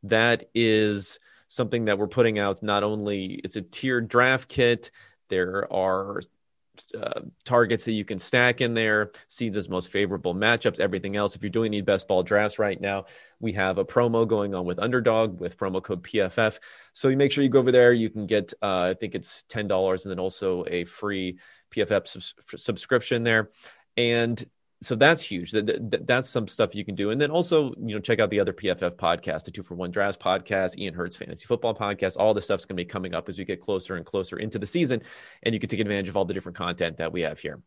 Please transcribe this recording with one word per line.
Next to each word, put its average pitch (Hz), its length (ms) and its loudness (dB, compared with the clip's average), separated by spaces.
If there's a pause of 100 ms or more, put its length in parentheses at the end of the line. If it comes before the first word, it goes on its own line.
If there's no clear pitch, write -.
that 113 500 2
is 107 640 2 (300)
something 117 360 -2
that 104 140 2
we're 104 100 0
putting 113 300 2
out. 101 240 0
Not 101 200 2
only, 104 640 -2
it's 95 120 -6
a 107 40 -4
tiered 120 480 -4
draft 127 400 2
kit, 120 420 2 (380)
there 92 420 -2
are, 95 520 -2 (760)
uh, - 220 -6 (240)
targets 120 400 4
that 113 80 -2
you 107 140 -2
can 101 120 -6
stack 123 440 2
in 117 100 0
there, 107 400 2 (160)
seeds 107 300 -4
as 87 100 -6
most 92 220 -4
favorable 92 440 0
matchups, 107 460 2
everything 98 360 -2
else. 104 200 -2
If - 60 -14
you're 104 80 -6
doing 113 180 0
any 104 140 -2
best 98 260 0
ball 92 140 2
drafts 104 360 2
right 101 220 0
now, 98 240 -4 (360)
we 113 120 -4
have 95 240 0
a 95 80 0
promo 117 420 2
going 101 280 0
on 90 100 -4
with 87 140 -4
Underdog 113 600 2
with 87 200 -8
promo 95 240 -4
code 90 200 -6
P - 160 -4
F 95 200 0
F. 110 220 2 (340)
So - 140 0
you 135 100 2
make 139 120 4
sure 143 140 2
you 131 60 4
go 139 80 6
over 123 140 4
there. 123 200 8
You 113 160 2
can 104 180 -6
get, 104 360 0
uh, 92 220 2
I 92 100 2
think 95 200 -8
it's - 360 -10
ten 107 180 -6
dollars 95 380 0
and 98 40 -8
then 90 80 -6
also 92 480 -2
a 87 200 -4
free 92 520 -6 (360)
P 107 80 0
F 92 80 0
F 101 160 0
subs-, - 280 -14 (220)
subscription 117 680 -2
there. 110 260 4 (460)
And 117 460 2 (400)
so - 120 -4
that's 147 280 6
huge. 87 300 -8
That, 107 380 0
that, - 160 -2
that's 127 220 0
some 113 180 -2
stuff - 280 0
you 107 100 -6
can 98 100 -8
do. 101 160 -2
And 127 100 0
then 147 100 0
also, 160 480 2
you 110 160 -6
know, 107 60 -4
check 110 200 0
out 104 100 4
the 101 100 2
other 95 120 2
P 95 180 -4
F 90 120 -2
F 87 140 -2
podcast, 82 480 -2
the - 60 -14
Two 95 120 -12
for 87 120 -14
One 90 160 -6
Drafts 98 320 -2
podcast, 95 560 0
Ian 95 160 -8
Hurt's 87 220 -6
Fantasy - 300 -14
Football 117 280 0
podcast. 98 420 -2
All 107 180 6
this 101 100 -2
stuff's 98 220 -2
gonna 95 100 -6
be 90 80 -2
coming 92 300 -8
up 82 140 -4
as 87 100 -10
we 98 60 -8
get 90 160 -6
closer 95 360 -4
and 82 100 -10
closer 95 300 -4
into 107 220 -6
the 101 80 -6
season, 127 360 0 (400)
and 117 120 0
you 104 60 -2
can - 80 -6
take 104 120 -2
advantage 101 280 -2
of 92 80 -4
all 98 80 2
the 90 100 -4
different 92 240 -10
content 87 400 -4
that 82 140 -4
we 87 100 -2
have 76 180 -4
here. 73 260 -10